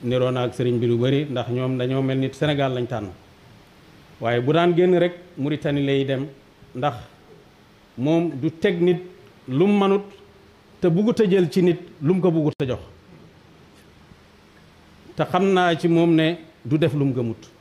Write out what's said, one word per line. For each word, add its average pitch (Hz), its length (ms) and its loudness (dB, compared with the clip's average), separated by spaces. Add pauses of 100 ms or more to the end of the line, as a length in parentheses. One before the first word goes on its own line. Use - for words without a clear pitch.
niroo 123 260 0
na 127 140 -2
ak 120 100 -6
sëriñ 123 240 0
bi 120 80 0
lu 117 100 2
bari, 135 320 0
ndax 123 220 -6
ñoom 127 260 -2
dañoo 127 260 -2
mel 131 160 -2
ni 131 140 -2
Sénégal 139 400 -2
lañ 123 140 -4
tànn. 107 240 -8 (1080)
Waaye 117 200 0
bu 131 120 0
daan 170 220 4
génn 180 240 4
rek 175 140 2 (240)
Mauritanie 143 480 -2
lay 139 220 0
dem, 135 200 -4 (480)
ndax 127 200 -4 (1040)
moom 165 320 0 (100)
du 156 100 -2
teg 196 300 -2
nit 175 200 2 (480)
lu 139 180 2
mu 208 120 2
manut, 196 240 2 (760)
te 180 80 0
buggut 208 320 2
a 214 80 4
jël 180 220 2
ci 185 120 2
nit 175 160 2 (220)
lu 151 140 2
mu 185 60 0
ko 170 100 2
buggut 156 320 0
a - 20 -2
jox. 127 140 -6 (2500)
Te 170 80 -4
xam 196 280 0
naa 180 240 2
ci 180 120 -2
moom 170 260 4
ne 160 220 2 (280)
du 131 140 -2
def 147 160 0
lu 143 100 0
mu 135 80 0
gëmut. 117 360 -6 (120)